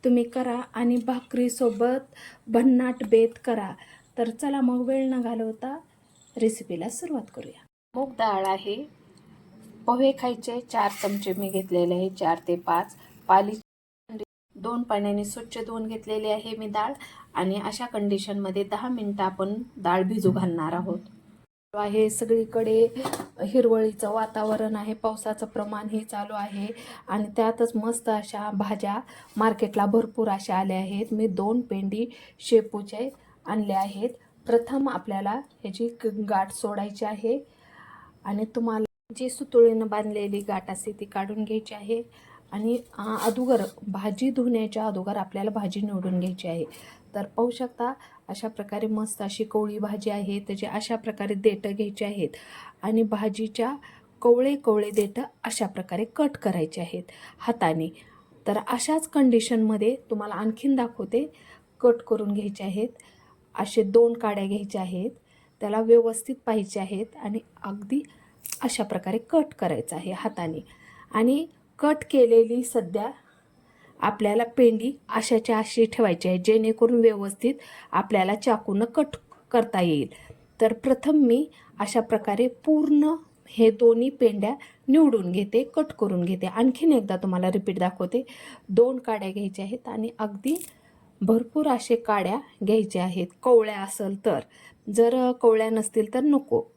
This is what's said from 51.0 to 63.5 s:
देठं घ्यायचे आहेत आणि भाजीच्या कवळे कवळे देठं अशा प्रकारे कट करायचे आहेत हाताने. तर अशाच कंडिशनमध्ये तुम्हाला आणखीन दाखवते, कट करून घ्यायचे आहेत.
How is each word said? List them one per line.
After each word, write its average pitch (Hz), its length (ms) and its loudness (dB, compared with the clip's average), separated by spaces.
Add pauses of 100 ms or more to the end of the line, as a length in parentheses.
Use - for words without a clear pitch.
देठं 202 380 2
घ्यायचे 202 340 -6
आहेत 202 240 -4 (520)
आणि 220 220 2
भाजीच्या 220 720 -2 (460)
कवळे 254 340 6
कवळे 214 360 2
देठं 202 300 -2 (220)
अशा 220 240 -2
प्रकारे 190 380 -6 (100)
कट 294 160 2
करायचे 180 500 -2
आहेत 180 220 -8 (360)
हाताने. 160 480 0 (600)
तर 208 100 0 (100)
अशाच 311 400 -2
कंडिशनमध्ये 226 880 2 (140)
तुम्हाला 208 240 -6
आणखीन 220 420 0
दाखवते, 240 580 -4 (460)
कट 233 160 6
करून 220 360 -2
घ्यायचे 202 320 -4
आहेत. 202 260 -4 (680)